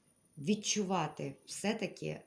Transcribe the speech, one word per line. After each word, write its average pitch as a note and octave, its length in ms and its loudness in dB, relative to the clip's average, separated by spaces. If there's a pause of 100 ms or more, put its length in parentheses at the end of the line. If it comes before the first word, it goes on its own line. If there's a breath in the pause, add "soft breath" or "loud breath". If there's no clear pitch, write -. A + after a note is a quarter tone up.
(380)
відчувати F3 960 2 (100)
все-таки G3 800 -2